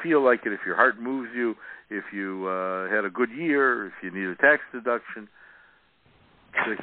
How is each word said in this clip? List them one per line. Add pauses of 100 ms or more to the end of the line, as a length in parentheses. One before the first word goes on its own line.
feel
like
it,
if
your
heart
moves
you, (340)
if (100)
you,
uh,
had
a
good
year,
if (100)
you
need
a
tax (100)
deduction. (1300)
The